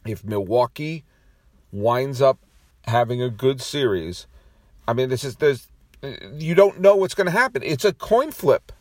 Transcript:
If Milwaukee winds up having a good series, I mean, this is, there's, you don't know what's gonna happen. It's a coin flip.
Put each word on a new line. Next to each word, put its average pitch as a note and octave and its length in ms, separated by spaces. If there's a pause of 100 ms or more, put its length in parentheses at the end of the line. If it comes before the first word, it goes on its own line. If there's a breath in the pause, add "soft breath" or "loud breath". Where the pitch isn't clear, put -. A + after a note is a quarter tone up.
If G#2+ 180
Milwaukee A#2+ 800 (680)
winds B2 520
up - 160 (480)
having A#2+ 340
a B2+ 80
good C3 320
series, G2 640 (640)
I A#2 60
mean, B2+ 160
this B2+ 140
is, B2+ 120
there's, C#3+ 320 (680)
you D#3 200
don't G3 260
know G3+ 160
what's F#3+ 180
gonna F#3 160
happen. G#3+ 320
It's D3 220
a G3 80
coin C4 400
flip. - 480